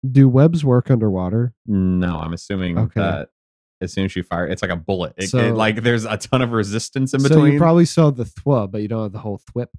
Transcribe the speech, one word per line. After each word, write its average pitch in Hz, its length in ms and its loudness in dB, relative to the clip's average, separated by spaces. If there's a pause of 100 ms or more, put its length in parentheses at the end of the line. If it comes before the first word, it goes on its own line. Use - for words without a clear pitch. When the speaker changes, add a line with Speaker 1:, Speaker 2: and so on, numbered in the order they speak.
Speaker 1:
Do 135 200 8
webs 147 360 4
work 123 260 2
underwater? 110 640 0 (120)
Speaker 2:
No, 92 520 0
I'm 80 140 -6
assuming 90 460 -4
Speaker 1:
Okay. 113 220 -2
Speaker 2:
that 80 300 -4 (500)
as 90 120 -8
soon 95 120 -2
as 95 100 -4
you 87 80 -4
fire, 85 240 -4
it's 87 160 -6
like 90 80 -4
a 87 60 -2
bullet. 87 400 -6
It, 95 80 -6
it, 95 60 -6
Speaker 1:
So 120 240 2
Speaker 2:
like, 110 280 0
there's 120 220 0
a 110 120 -6
ton 131 260 -2
of 120 100 -2
resistance 113 600 -4
in 135 60 0
Speaker 1:
so 139 80 2
you 156 60 4
Speaker 2:
between. 147 240 4
Speaker 1:
probably 170 280 4
saw 156 240 2
the 123 140 -6
thwa, 107 460 -2
but 104 120 -6
you 107 60 -6
don't 113 140 -4
have 104 100 -6
the 110 60 -14
whole 101 220 -10 (100)
thwip. 123 180 -8 (100)